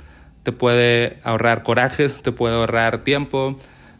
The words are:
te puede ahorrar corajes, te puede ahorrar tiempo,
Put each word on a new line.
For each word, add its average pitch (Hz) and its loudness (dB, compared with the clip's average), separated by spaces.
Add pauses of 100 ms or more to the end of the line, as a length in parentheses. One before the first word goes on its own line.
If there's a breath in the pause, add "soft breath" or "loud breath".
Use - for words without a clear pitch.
(420 loud breath)
te 120 -4
puede 120 2
ahorrar 117 0
corajes, 127 0
te 127 -4
puede 117 -2
ahorrar 113 0
tiempo, 135 -2 (440 loud breath)